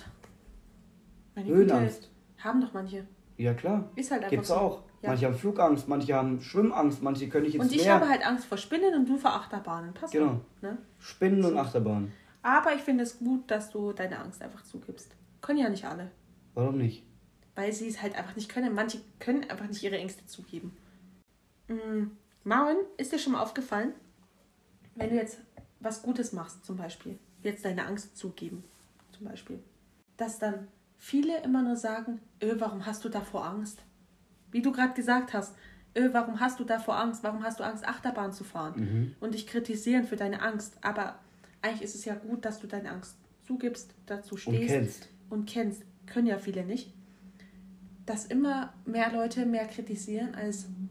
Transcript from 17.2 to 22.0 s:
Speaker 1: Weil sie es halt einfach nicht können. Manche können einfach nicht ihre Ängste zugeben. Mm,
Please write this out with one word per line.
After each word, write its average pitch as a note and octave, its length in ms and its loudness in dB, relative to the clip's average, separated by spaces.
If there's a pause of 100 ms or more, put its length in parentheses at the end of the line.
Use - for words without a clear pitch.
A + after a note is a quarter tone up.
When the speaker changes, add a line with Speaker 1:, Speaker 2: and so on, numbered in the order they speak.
Speaker 1:
Weil G3+ 180 -2
sie A3 140 -6
es A3 140 -8
halt G3+ 140 -4
einfach F3+ 200 -8
nicht G#3+ 140 -8
können. B3 240 0
Manche A3 280 -2 (180)
können C#4 300 0
einfach G#3 180 -6
nicht G3+ 160 -8
ihre G3 140 -2
Ängste F#3 280 -8
zugeben. - 500 -14 (920)
Mm, A3 400 -2 (360)